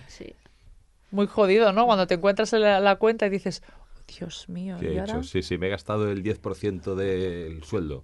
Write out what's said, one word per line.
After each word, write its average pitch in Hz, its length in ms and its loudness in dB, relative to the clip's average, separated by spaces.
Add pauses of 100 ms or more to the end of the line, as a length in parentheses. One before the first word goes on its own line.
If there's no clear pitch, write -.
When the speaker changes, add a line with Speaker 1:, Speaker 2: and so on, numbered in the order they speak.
Speaker 1:
Sí. - 280 -18 (760)
Speaker 2:
muy 202 160 0
jodido, 202 460 4
¿no? 220 140 4
Cuando 202 200 4
te 180 100 2
encuentras 196 380 2
en 220 80 4
la, 208 200 6
la 196 160 4
cuenta 220 280 2
y 202 40 2
dices, 190 340 -6 (440)
"Dios - 420 -14
mío, 180 300 -10
Speaker 3:
¿Qué 85 100 -4
he 78 40 -2
Speaker 2:
¿y - 60 -2
Speaker 3:
hecho? - 140 -6
Speaker 2:
ahora?". 80 100 -4
Speaker 3:
Sí, - 180 -4
sí, 87 160 -4
me 87 100 -2
he - 20 0
gastado 104 420 -2
el 98 100 -4
diez 104 160 -2
por 98 180 -6
ciento 98 400 -4
del 90 680 -4
sueldo, 78 400 -6